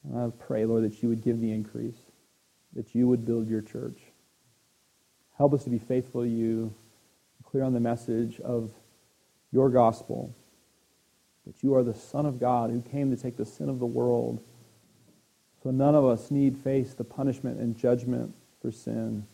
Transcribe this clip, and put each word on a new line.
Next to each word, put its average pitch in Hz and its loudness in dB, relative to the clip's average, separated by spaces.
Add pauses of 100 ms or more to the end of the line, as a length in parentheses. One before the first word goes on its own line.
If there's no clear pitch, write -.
And 127 -8
I 120 -2 (160)
pray, 110 -2
Lord, 113 2
that 107 -4
you 117 0
would 113 -2
give 117 0
the 113 -2
increase, 110 -8 (760)
that 107 -10
you 123 4
would 117 2
build 113 -2
your 110 -2
church. 117 -10 (1400)
Help 143 6
us 139 0
to 123 -6
be 120 0
faithful 127 -2
to 120 -2
you, 113 -2 (720)
clear 135 -2
on 131 0
the 120 0
message 117 -2
of 113 -4 (800)
your 135 6
gospel, 120 2 (1120)
that - -12
you 135 2
are 127 6
the 117 0
Son 143 -4
of 127 -2
God 120 2
who 120 -2
came 135 -2
to 120 -4
take 123 -8
the 113 -4
sin 147 -8
of 131 -4
the 123 0
world, 120 0 (1200)
so 131 -4
none 139 4
of 143 8
us 117 2
need 139 2
face 135 -2
the 120 -10
punishment 127 -4
and 117 -4
judgment 120 0 (280)
for 120 -6
sin. 110 -6